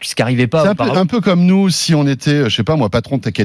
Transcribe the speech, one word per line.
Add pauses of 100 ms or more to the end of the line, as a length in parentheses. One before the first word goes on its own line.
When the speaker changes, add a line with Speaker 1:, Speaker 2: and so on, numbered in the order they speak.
Speaker 1:
ce
qui
arrivait
pas
Speaker 2:
C'est
un
peu,
Speaker 1:
auparavant.
Speaker 2:
un
peu
comme
nous,
si
on
était,
euh,
je
sais
pas
moi,
patron
de
Tech